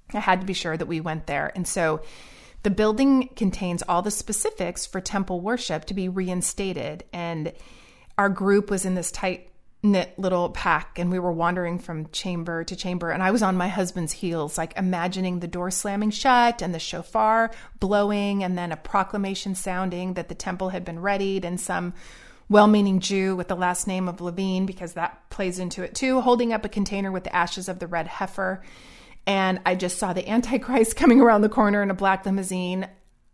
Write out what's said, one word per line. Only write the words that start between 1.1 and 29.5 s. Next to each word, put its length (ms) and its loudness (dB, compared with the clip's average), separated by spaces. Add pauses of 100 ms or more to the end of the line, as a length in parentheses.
there. 300 -4
And 100 -4
so 360 2 (600)
the 60 2
building 680 4
contains 460 0
all 180 2
the 100 -2
specifics 720 -4
for 140 -6
temple 400 -2
worship 460 -4
to 80 -8
be 160 -2
reinstated. 1040 -4
And 400 -6 (640)
our 100 4
group 420 4
was 140 0
in 120 0
this 140 -4
tight 420 -6 (320)
knit 340 2
little 320 0
pack, 480 0
and 140 0
we 80 0
were 120 0
wandering 460 0
from 340 -8
chamber 520 -4
to 120 -8
chamber, 360 -4
and 100 0
I 100 4
was 120 4
on 140 2
my 100 0
husband's 460 -2
heels, 440 -4
like, 200 -6
imagining 640 -2
the 80 -6
door 220 -4
slamming 400 -2
shut 520 4
and 120 -4
the 60 -6
shofar 720 0 (300)
blowing 640 2
and 140 -2
then 140 -6
a 60 -6
proclamation 800 -2
sounding 580 -4
that 160 -6
the 60 -10
temple 340 -4
had 160 -6
been 140 -8
readied, 440 0
and 160 -4
some 340 -4 (560)
well-meaning 500 8
Jew 360 0
with 140 -6
the 60 -2
last 300 0
name 220 -2
of 140 -8
Levine, 440 -2
because 280 -8
that 360 -6
plays 300 -4
into 240 -6
it 120 -10
too, 260 2
holding 320 4
up 120 -2
a 40 -8
container 420 -2
with 140 -4
the 100 -4
ashes 320 0
of 120 -8
the 80 -8
red 200 -4
heifer. 560 -4 (640)
And 400 2